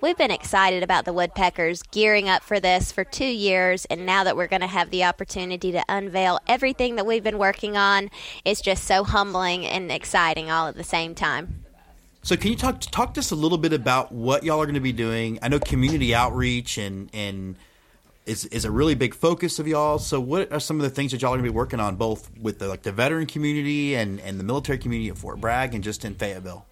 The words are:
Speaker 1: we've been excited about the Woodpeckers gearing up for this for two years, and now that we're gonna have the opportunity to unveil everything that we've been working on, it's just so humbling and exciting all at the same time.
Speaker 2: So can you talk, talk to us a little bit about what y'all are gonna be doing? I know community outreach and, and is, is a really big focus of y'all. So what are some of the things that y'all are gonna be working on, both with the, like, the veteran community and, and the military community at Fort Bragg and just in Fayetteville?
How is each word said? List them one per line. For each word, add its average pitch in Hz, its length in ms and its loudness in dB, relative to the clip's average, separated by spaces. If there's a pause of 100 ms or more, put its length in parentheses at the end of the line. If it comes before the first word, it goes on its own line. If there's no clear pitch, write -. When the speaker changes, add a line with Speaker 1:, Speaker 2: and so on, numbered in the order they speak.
Speaker 1:
we've 349 160 2
been 269 140 4
excited 185 520 2
about 180 220 2
the 175 80 -4
Woodpeckers 175 720 0
gearing 214 440 2
up 185 160 4
for 208 160 0
this 185 320 2
for 190 120 -2
two 220 220 -4
years, 190 600 2
and 180 200 -6
now 190 180 4
that 180 120 2
we're 170 120 -2
gonna 185 200 0
have 180 220 0
the 180 140 0
opportunity 180 680 -2
to 170 160 0
unveil 190 600 0
everything 247 480 0
that 202 100 0
we've 226 180 0
been 214 140 -2
working 202 400 0
on, 202 320 4 (340)
it's 208 180 0
just 196 220 0
so 196 200 4
humbling 185 640 0
and 180 260 -4
exciting 160 580 0
all 160 180 2
at 143 80 -8
the - 80 -10
same 165 320 -2
time. 151 480 -4 (600)
Speaker 2:
So - 120 2
can 202 140 0
you 233 80 0
talk, 254 240 -2
talk - 320 -2
to - 60 -6
us 262 100 -4
a 185 60 -2
little 160 240 2
bit 156 120 2
about 131 400 2
what 123 320 0
y'all 156 160 2
are 156 60 2
gonna 143 160 -2
be 131 100 0
doing? 113 520 -2
I 117 40 -2
know 143 120 2
community 131 560 2
outreach 123 640 0
and, 98 340 -6
and 98 420 -6 (720)
is, 107 200 -4
is 117 200 -4
a 110 60 -2
really 143 240 4
big 123 180 0
focus 165 460 0
of 151 80 -2
y'all. 151 320 2
So 139 200 -2
what 131 320 0
are 147 80 -2
some 156 180 -2
of 151 40 0
the 139 80 2
things 139 220 -2
that 131 100 -4
y'all 127 120 2
are 127 40 0
gonna 127 60 0
be 120 120 -2
working 117 240 -2
on, 101 180 0
both 110 380 -2
with 110 220 -6
the, 101 100 -6
like, 92 140 -6
the 107 100 -4
veteran 147 360 0
community 147 680 -2
and, 104 280 -2
and 98 180 -8
the - 40 -6
military 131 360 -2
community 113 320 -4
at - 80 -12
Fort 101 200 -10
Bragg 120 360 0
and 101 80 -4
just 104 200 -6
in 101 120 -8
Fayetteville? 92 560 -8